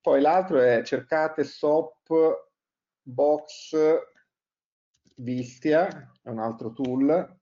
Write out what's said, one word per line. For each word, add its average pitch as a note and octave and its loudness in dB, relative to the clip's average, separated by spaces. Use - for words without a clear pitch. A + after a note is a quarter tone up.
Poi C#3 2
l'altro E3+ 2
è, B2 4
cercate D#3 -2
Sop D#3+ -2
Box D3 -2
Vistia, B2+ -4
è B2+ -16
un A2+ -10
altro A2+ -8
tool. C#3 -2